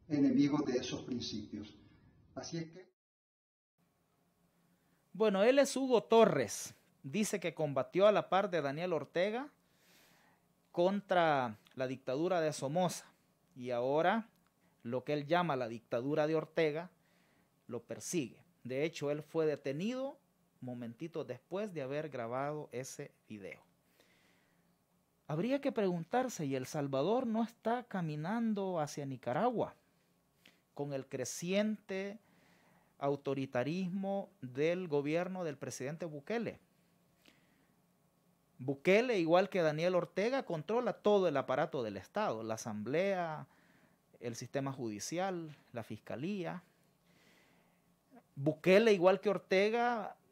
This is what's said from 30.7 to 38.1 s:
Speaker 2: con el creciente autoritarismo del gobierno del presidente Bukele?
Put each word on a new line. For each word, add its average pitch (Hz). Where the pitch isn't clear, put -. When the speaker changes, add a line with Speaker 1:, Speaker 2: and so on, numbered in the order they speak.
Speaker 2:
con 143
el 135
creciente 196
autoritarismo 143
del 156
gobierno 165
del 147
presidente 135
Bukele? 160